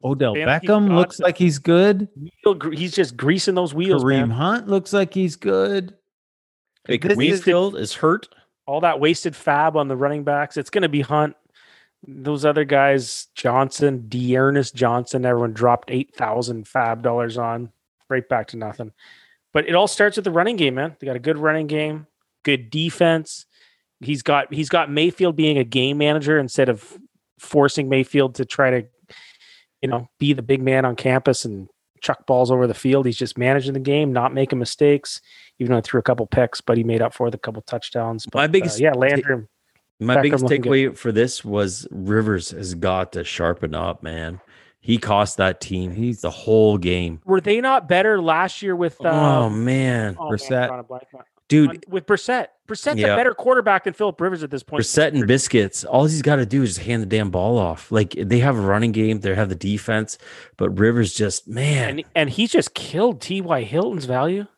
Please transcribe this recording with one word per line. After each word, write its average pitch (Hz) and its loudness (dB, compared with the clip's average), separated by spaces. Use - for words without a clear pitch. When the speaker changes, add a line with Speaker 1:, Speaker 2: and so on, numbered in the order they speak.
Speaker 1:
Odell 131 0
Speaker 2:
Fantasy 156 0
Speaker 1:
Beckham 208 4
looks 180 2
Speaker 2:
godsend. - -6
Speaker 1:
like 180 2
he's 165 2
good. 190 4
Speaker 2:
Wheel 202 6
gr-, 156 -6
he's 160 -6
just 120 0
greasing 170 2
those 175 0
wheels, 160 2
Speaker 1:
Kareem 131 2
Speaker 2:
man. - -2
Speaker 1:
Hunt 196 -2
looks 196 -2
like 196 0
he's 185 -2
good. 190 -2
Speaker 3:
Baker 131 -2
Speaker 1:
This 202 4
is 214 0
Speaker 3:
Mayfield 180 2
is - -8
hurt. 165 -2
Speaker 2:
All 143 -4
that 156 0
wasted 160 0
fab 156 0
on 143 0
the 131 -4
running 143 -4
backs. 143 -4
It's 143 -8
gonna 185 0
be 147 2
Hunt. 151 0
Those 139 -6
other 151 2
guys, 139 2
Johnson, 131 0
Dearness 127 0
Johnson, 120 0
everyone 120 0
dropped 120 2
eight 131 -6
thousand 113 -4
fab 117 -2
dollars 117 -2
on. 117 -6
Right 127 -4
back 113 -2
to - -16
nothing. 110 -12
But 151 0
it 165 -2
all 196 4
starts 208 0
with 202 -6
the 190 -2
running 185 0
game, 143 2
man. 151 -6
They 135 -10
got 131 -4
a 123 -6
good 151 -2
running 156 0
game, 151 -4
good 127 0
defense. 165 -2
He's 131 -6
got, 143 0
he's 147 -4
got 160 0
Mayfield 170 0
being 151 2
a 127 2
game 131 0
manager 151 2
instead 131 0
of - -6
forcing 139 0
Mayfield 135 0
to 131 -4
try 131 0
to, 123 -2
you 135 -4
know, 120 -6
be 143 2
the 131 -6
big 131 0
man 131 2
on 123 0
campus 131 0
and 98 -10
chuck - -4
balls 127 2
over 127 2
the 110 -2
field. 135 2
He's 120 -2
just - -6
managing 131 0
the 135 -4
game, 143 0
not 123 0
making 135 0
mistakes, 143 0
even 123 -2
though 120 4
he 110 0
threw - -2
a - -6
couple 117 0
picks, - 0
but 117 2
he 113 0
made 113 0
up 120 -2
for - -4
it 120 0
with 113 -6
a 104 -10
couple 110 -10
touchdowns. 113 -8
Speaker 3:
My 143 0
Speaker 2:
But, 156 -2
Speaker 3:
biggest 180 0
Speaker 2:
uh, 143 2
yeah, 156 6
Speaker 3:
ta-, 123 -2
Speaker 2:
Landry, 131 0
Speaker 3:
my 120 2
Speaker 2:
Beckham 139 4
Speaker 3:
biggest 139 2
Speaker 2:
looking 127 2
good. 120 -2
Speaker 3:
takeaway - -16
for 120 -4
this 120 0
was 101 -4
Rivers 101 -2
has 90 -10
got 92 -2
to 87 -6
sharpen 85 -4
up, 85 -6
man. 82 -10
He 117 2
cost 104 0
that 95 0
team 90 -6
Speaker 1:
He's 113 -4
Speaker 3:
the 85 -4
whole 110 4
game. 87 -2
Speaker 2:
Were 190 2
they 208 0
not 254 0
better 196 2
last 165 0
year 190 -2
with, 175 -2
Speaker 3:
Oh, 170 0
Speaker 2:
um, 135 2
Speaker 3:
man. 123 -2
Speaker 2:
oh, 151 -8
man, - -2
Speaker 1:
Brissett. 127 -2
Speaker 2:
drawing 127 -10
a 117 -16
blank. 127 -16
Speaker 3:
Dude. 151 6
Speaker 2:
On, - -14
with 180 -6
Brissett. 226 0
Brissett's 226 -4
Speaker 3:
Yeah. 208 2
Speaker 2:
a 202 4
better 240 2
quarterback 220 2
than 190 -4
Phillip 202 -2
Rivers 170 -4
at 139 -8
this 135 -8
point. 147 -4
Speaker 3:
Brissett 151 2
and 131 0
biscuits. 117 2
All 131 4
he's 156 0
gotta 139 2
do 131 0
is 98 -2
just 82 -10
hand 113 -2
the 104 -6
damn 104 0
ball 98 0
off. 85 -4
Like, 107 0
they 98 0
have 131 4
a 107 -2
running 104 2
game, 110 0
they 95 -2
have 101 0
the 95 -4
defense, 104 -4
but 92 -2
Rivers 110 2
just, 104 -4
man. 135 -2
Speaker 2:
And, 160 -10
and 151 2
he 214 -2
just - 0
killed 190 -2
T 190 -6
Y 156 -2
Hilton's 160 -4
value. 160 -2